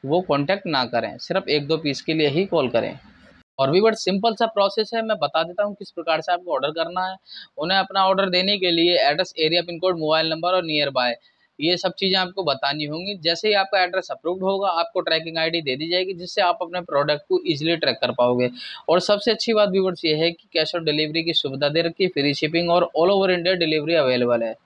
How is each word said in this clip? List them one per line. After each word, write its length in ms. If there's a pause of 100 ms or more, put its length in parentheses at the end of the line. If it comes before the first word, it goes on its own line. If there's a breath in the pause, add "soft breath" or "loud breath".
वो 180
कॉन्टैक्ट 460
ना 180
करें, 320
सिर्फ 300
एक 180
दो 120
पीस 240
के 120
लिए 160
ही 160
कॉल 240
करें। 280 (600)
और 120
व्यूअर्स, 340
सिंपल 300
सा 140
प्रोसेस 460
है, 80
मैं 160
बता 240
देता 220
हूँ 100
किस 160
प्रकार 300
से 120
आपको 200
ऑर्डर 220
करना 320
है। 100 (420 loud breath)
उन्हें 200
अपना 280
ऑर्डर 240
देने 280
के 120
लिए 300
एड्रेस, 380
एरिया, 240
पिन 160
कोड, 200
मोबाइल 320
नंबर 240
और 100
नियर 260
बाय, 240 (440 soft breath)
ये 180
सब 180
चीज़ें 240
आपको 260
बतानी 400
होंगी। 340
जैसे 300
ही 60
आपका 280
एड्रेस 280
अप्रूव्ड 320
होगा, 280
आपको 300
ट्रैकिंग 380
आईडी 240
दे 140
दी 140
जाएगी, 240
जिससे 280
आप 200
अपने 200
प्रोडक्ट 460
को 180
ईजीली 300
ट्रैक 240
कर 120
पाओगे। 380 (380 loud breath)
और 120
सबसे 300
अच्छी 220
बात 160
व्यूअर्स 360
ये 100
है 160
कि 220
कैश 240
ऑन 80
डिलीवरी 400
की 100
सुविधा 340
दे 140
रखी 220
है, 60
फ्री 240
शिपिंग 360
और 280
all 160
over 180
India 240
डिलीवरी 400
अवेलेबल 460
है। 120 (120)